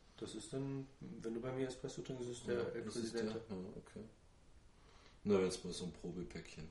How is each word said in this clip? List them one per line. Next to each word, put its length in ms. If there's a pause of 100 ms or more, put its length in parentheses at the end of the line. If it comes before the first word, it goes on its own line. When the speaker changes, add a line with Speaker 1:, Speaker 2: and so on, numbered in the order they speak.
(180)
Speaker 1:
das 160
ist 180
dann, 340 (140)
wenn 340
du 60
bei 120
mir 160
Espresso 340
trinkst, 260
ist 180
der 80
Speaker 2:
Ja, 140
Speaker 1:
El 160
Speaker 2:
das 120
ist 160
Speaker 1:
Presidente. 360
Speaker 2:
der, 80
ja, 80 (120)
okay. 280 (1200)
Na, 160
wenn's 240
mal 80
so 120
ein 80
Probepäckchen 800